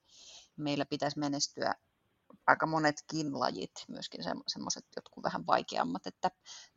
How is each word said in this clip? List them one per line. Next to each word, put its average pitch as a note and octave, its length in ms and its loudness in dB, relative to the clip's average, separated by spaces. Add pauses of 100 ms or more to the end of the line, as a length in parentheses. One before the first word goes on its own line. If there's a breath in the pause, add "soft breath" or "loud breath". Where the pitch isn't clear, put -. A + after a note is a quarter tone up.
(560 loud breath)
meillä C#3+ 300 0
pitäisi D3 320 -2
menestyä - 560 0 (720)
aika C#3+ 200 8
monetkin D3+ 760 0
lajit, - 320 0 (160)
myöskin - 340 -10
se, F3 80 -4 (160)
semmoset - 380 -6 (120)
jotkut - 280 -10
vähän E3+ 220 -2
vaikeammat, - 600 0
että F#3 240 -2 (460 loud breath)